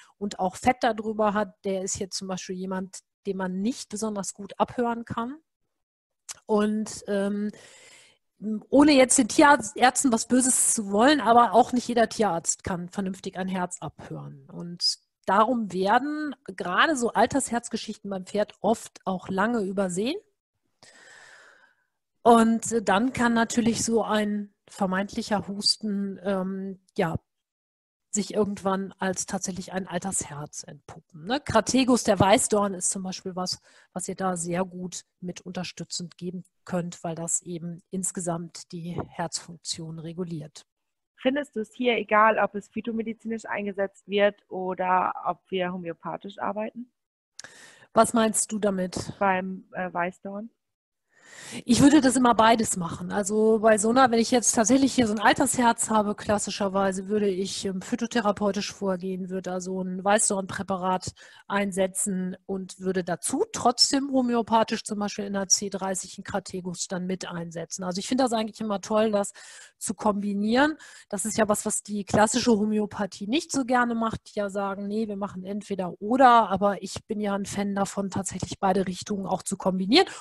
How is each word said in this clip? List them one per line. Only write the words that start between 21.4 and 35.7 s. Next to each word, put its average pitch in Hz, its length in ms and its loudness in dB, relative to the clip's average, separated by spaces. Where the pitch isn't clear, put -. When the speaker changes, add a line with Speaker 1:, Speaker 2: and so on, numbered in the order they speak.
Speaker 1:
Und, 226 500 6
äh, 226 100 0
dann 202 300 2
kann 233 200 2
natürlich 226 520 0
so 226 180 2
ein 208 500 -2
vermeintlicher 196 800 -2
Husten, 202 760 -4
ähm, 190 600 -4
ja, 165 180 0
sich 202 220 -4
irgendwann 196 640 -2
als 190 280 -4
tatsächlich 185 480 -8
ein 185 160 -6
Altersherz 170 760 -8
entpuppen, 160 600 -20
ne? 254 160 -2
Krategus, 240 640 4
der 208 120 4
Weißdorn, 202 560 4
ist 180 160 -4
zum 196 140 -6
Beispiel 185 320 -8
was, 185 240 -6
was - 160 -8
ihr 190 80 -8
da 185 220 -2
sehr 175 260 -2
gut 180 380 -8
mit 180 220 -10
unterstützend 180 760 -10